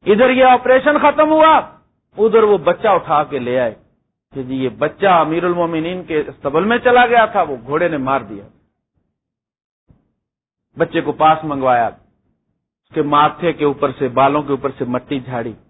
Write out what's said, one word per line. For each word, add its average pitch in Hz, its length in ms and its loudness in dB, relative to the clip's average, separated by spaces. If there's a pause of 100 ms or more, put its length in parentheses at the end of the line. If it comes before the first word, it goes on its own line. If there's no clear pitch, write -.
(140)
ادھر 247 160 4
یہ 254 160 2
آپریشن 254 520 2
ختم 302 340 2
ہوا، 311 260 4 (600)
ادھر 220 260 4
وہ 208 140 4
بچہ 175 300 -2
اٹھا 160 360 0
کے 139 160 -6
لے 123 200 -2
آئے 113 160 -2 (580)
کہ 135 100 -10
جی 127 120 -8
یہ 131 140 -4
بچہ 151 360 -4
امیر 165 380 2
المومنین 175 600 -4
کے 156 160 -4
استبل 139 440 -4
میں 226 140 0
چلا 247 300 4
گیا 233 180 4
تھا، 214 160 -2
وہ 151 140 -4 (100)
گھوڑے 156 220 -2
نے 160 100 -4
مار 135 240 -2
دیا۔ 104 260 -16 (2250)
بچے 160 240 -2
کو 143 100 -6
پاس 156 320 2
منگوایا، 131 440 0
اس - 1040 -20
کے 156 80 -2
ماتھے 147 520 0
کے 147 120 -4
اوپر 139 340 -2
سے، 139 80 -4
بالوں 139 360 0
کے 139 80 -6
اوپر 135 260 -4
سے 135 80 -6
مٹی 123 340 -6
جھاڑی 123 340 -10 (160)